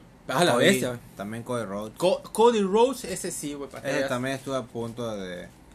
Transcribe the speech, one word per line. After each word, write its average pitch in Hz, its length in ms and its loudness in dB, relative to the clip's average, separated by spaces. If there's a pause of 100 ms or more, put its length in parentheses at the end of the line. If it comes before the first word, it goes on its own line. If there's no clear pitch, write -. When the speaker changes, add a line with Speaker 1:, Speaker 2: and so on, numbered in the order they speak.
(280)
Speaker 1:
a 135 180 2
la 151 80 4
Speaker 2:
Cody, 120 120 4
Speaker 1:
bestia, 180 240 4
güey. 120 100 -6 (180)
Speaker 2:
también 110 260 -8
Cody 120 220 -4
Rhodes. 104 320 -8
Speaker 1:
Co-, 180 260 2
Cody 226 380 4
Rhodes, 226 440 4
ese 180 260 -6
sí, 147 240 -8
güey, 143 140 -10
para 123 140 -14
que 139 60 -2
Speaker 2:
Ese 143 80 0
Speaker 1:
veas. 135 120 0
Speaker 2:
también 131 260 0
estuvo 135 200 -6
a 127 100 -2
punto 117 520 -6
de 90 320 -10 (260)